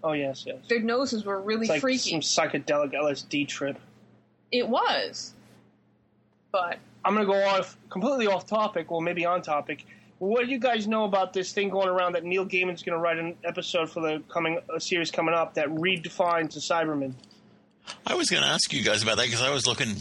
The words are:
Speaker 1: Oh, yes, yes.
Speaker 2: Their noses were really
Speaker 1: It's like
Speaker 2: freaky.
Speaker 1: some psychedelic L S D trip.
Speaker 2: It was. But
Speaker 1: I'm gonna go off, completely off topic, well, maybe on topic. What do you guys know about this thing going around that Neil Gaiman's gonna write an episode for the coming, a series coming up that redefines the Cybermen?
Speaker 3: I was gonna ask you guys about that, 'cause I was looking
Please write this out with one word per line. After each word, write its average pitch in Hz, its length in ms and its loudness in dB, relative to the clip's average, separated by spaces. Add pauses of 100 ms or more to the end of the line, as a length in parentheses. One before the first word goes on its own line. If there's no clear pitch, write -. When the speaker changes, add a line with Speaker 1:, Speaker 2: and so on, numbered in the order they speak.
Speaker 1:
Oh, 160 80 0
yes, 139 340 -4
yes. - 120 -8 (100)
Speaker 2:
Their 233 120 2
noses 233 440 0
were 196 160 -2
really 220 220 -2
Speaker 1:
It's 226 80 0
like - 100 2
Speaker 2:
freaky. 262 300 0
Speaker 1:
some 165 100 0
psychedelic 147 760 0
L 147 140 0
S 139 140 -4
D 147 220 -2
trip. 139 320 -6 (760)
Speaker 2:
It 240 160 0
was. 233 680 -2 (1160)
But 175 260 -2 (260)
Speaker 1:
I'm 190 100 2
gonna 214 120 2
go 196 160 4
off, 196 340 0 (140)
completely 233 380 0
off 185 180 0
topic, 170 460 -2
well, 165 80 0
maybe 170 260 -2
on 175 160 0
topic. 151 420 -4 (360)
What 226 240 0
do 247 80 -4
you 262 80 -2
guys 233 260 2
know 220 160 2
about 190 300 2
this 185 200 -4
thing 202 180 0
going 190 180 2
around 180 240 2
that 170 100 -2
Neil 185 240 0
Gaiman's 185 380 -2
gonna 170 160 -2
write 165 180 0
an 170 240 -4
episode 170 480 -2
for - 100 -8
the 156 280 -2
coming, 165 320 -2 (120)
a 160 80 -4
series 170 300 -2
coming 165 240 0
up 165 200 0
that 156 160 2
redefines 170 840 2
the 147 60 -8
Cybermen? 151 540 2 (920)
Speaker 3:
I - 80 0
was 349 160 0
gonna 147 160 4
ask 147 260 2
you 135 120 0
guys 107 180 4
about 107 140 2
that, 120 120 2
'cause 117 140 0
I 131 80 2
was 139 160 0
looking 117 340 0